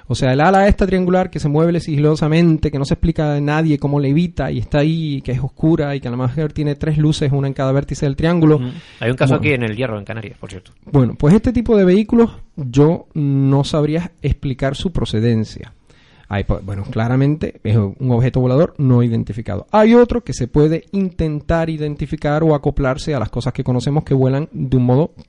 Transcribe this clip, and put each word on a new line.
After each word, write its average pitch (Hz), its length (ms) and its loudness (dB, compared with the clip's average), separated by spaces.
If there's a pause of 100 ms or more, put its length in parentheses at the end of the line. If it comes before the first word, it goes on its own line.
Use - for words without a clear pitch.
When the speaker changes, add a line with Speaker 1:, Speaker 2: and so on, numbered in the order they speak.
(100)
Speaker 1:
O 123 40 0
sea, 131 180 0
el 135 80 2
ala 190 280 4
esta 202 180 2
triangular 185 420 0
que 165 100 -10
se 147 120 -2
mueve 165 300 2
sigilosamente, 156 920 2
que 139 80 -6
no 139 80 -4
se 170 80 0
explica 156 400 -2
a 143 80 -2
nadie 151 360 0
cómo 143 220 0
levita 151 500 0
y 135 80 -4
está 131 200 -2
ahí, 156 420 -2
que 127 120 -8
es 127 80 -4
oscura 147 540 0
y 135 60 -6
que 127 80 -8
a - 20 -4
lo 120 60 -4
mejor 131 380 -2
tiene 147 220 -4
tres 151 200 -2
luces, 151 340 0
una 139 160 0
en 139 60 -4
cada 135 200 -2
vértice 143 340 -2
del 135 100 -2
triángulo. 160 420 4
Speaker 2:
Mm. 127 120 -4 (300)
Hay 117 100 -2
un 131 80 -2
caso 143 160 2
Speaker 1:
Bueno. 151 60 0
Speaker 2:
aquí 151 140 0
en 123 100 -2
El 107 120 -4
Hierro, 113 220 -4
en 98 80 -12
Canarias, 107 320 -12
por 110 100 -16
cierto. - 220 -16 (200)
Speaker 1:
Bueno, 127 280 2
pues 151 160 4
este 220 180 2
tipo 226 240 2
de 196 80 6
vehículos 220 460 4 (260)
yo 143 560 2
no 139 520 2
sabría 151 480 -2 (100)
explicar 135 540 -4
su 190 160 -6
procedencia. 113 840 -2 (560)
Hay, 101 140 -4
pues, - 180 -4
bueno, 98 220 -10
claramente 135 800 -2
es 104 140 0
un 104 320 -4
objeto 123 300 0
volador 127 360 0
no 127 260 2
identificado. 113 680 -4
Hay 220 240 4
otro 240 280 4
que - 120 -8
se - 120 -6
puede 156 460 0
intentar 165 800 -2
identificar 151 720 -4
o 156 100 4
acoplarse 139 600 -2
a 135 40 -2
las 107 120 -4
cosas 123 240 -4
que 131 100 -6
conocemos 135 400 -2
que - 80 -2
vuelan 135 400 0
de 131 240 -2
un 123 80 4
modo 127 280 2 (160)